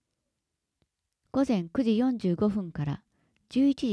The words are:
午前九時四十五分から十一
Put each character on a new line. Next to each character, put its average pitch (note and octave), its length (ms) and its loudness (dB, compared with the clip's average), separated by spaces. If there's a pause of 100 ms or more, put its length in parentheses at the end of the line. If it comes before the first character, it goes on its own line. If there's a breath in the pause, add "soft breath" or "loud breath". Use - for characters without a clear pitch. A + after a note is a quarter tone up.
(1300)
午 C4+ 160 0
前 E3+ 220 0
九 C4+ 140 -2
時 A3 140 2
四 B3 200 0
十 F3+ 180 0
五 G#3 140 2
分 G3 220 -4
か D3+ 120 -6
ら D3 200 -6 (460)
十 C4+ 180 2
一 C#4 260 0